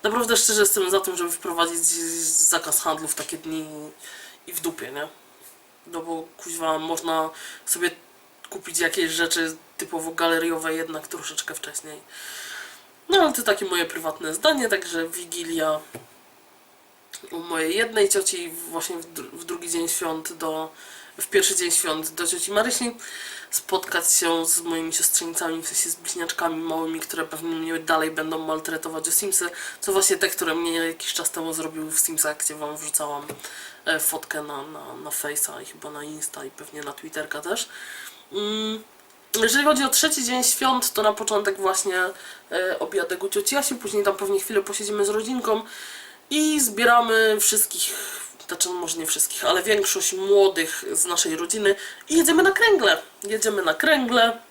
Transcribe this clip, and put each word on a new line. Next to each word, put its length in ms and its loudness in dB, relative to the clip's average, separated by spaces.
Naprawdę 340 4
szczerze 240 4
jestem 300 4
za 80 6
tym, 180 -2
żeby 140 -2
wprowadzić 480 0
z-, 720 2
zakaz 320 2
handlu 260 -2
w 80 -2
takie 220 -6
dni 280 -6
i 60 -12
w 60 -4
dupie, 320 -6
nie? 160 -6
No 140 -8
bo, 260 -8
kuźwa, 420 -2
można 500 -2
sobie 260 0
kupić 300 -6
jakieś 320 2
rzeczy 460 0
typowo 340 -6
galeriowe 600 0
jednak 340 -6
troszeczkę 480 -8
wcześniej. 460 -10
No 120 8
ale 120 6
to 80 -2
takie 240 2
moje 200 0
prywatne 480 -6
zdanie, 360 4
także 380 -2
Wigilia 720 -2
u 80 -8
mojej 360 -2
jednej 340 4
cioci, 400 0
właśnie 480 -6
w 160 -14
dru-, 200 -14
w 120 -14
drugi 240 -8
dzień 180 0
świąt 460 -4
do, 380 -6
w 100 -6
pierwszy 280 4
dzień 160 2
świąt 380 0
do 180 -4
cioci 240 -2
Marysi, 440 2
spotkać 640 0
się 320 4
z 160 2
moimi 320 -2
siostrzenicami, 680 0
w 40 -6
sensie 220 0
z 60 -2
bliźniaczkami 600 -4
małymi, 440 -2
które 260 -6
pewnie 300 -6
mnie 240 -4
dalej 320 0
będą 280 -4
maltretować 680 -6
o 40 0
Simsy, 380 0
co 120 0
właśnie 240 4
te, 120 0
które 260 0
mnie 180 0
jakiś 400 -2
czas 180 -2
temu 220 -4
zrobiły 380 -6
w 80 2
Simsach, 380 0
gdzie 180 -2
wam 220 -8
wrzucałam, 460 -4
e, 140 0
fotkę 440 -2
na, 200 -8
na, 300 -14
na 160 -12
Face'a 520 -4
i 40 -14
chyba 260 -14
na 120 -12
Insta 420 -10
i 60 -12
pewnie 300 -14
na 120 -10
Twitterka 480 -8
też. 280 -4
Mm, 520 -2
jeżeli 220 4
chodzi 200 6
o 60 2
trzeci 340 4
dzień 200 0
świąt, 500 2
to 100 0
na 100 6
początek 440 0
właśnie, 460 2
e, 280 0
obiadek 440 -2
u 60 -2
cioci 260 0
Jasi, 200 0
później 280 0
tam 120 4
pewnie 240 0
chwilę 220 2
posiedzimy 440 0
z 40 2
rodzinką 520 0
i 300 2
zbieramy 800 6
wszystkich, 560 2
znaczy 220 -2
może 280 -4
nie 100 -4
wszystkich, 380 -2
ale 180 4
większość 500 2
młodych 800 4
z 140 2
naszej 300 0
rodziny 400 2
i 80 4
jedziemy 260 6
na 80 8
kręgle. 460 6
Jedziemy 380 0
na 120 2
kręgle. 640 4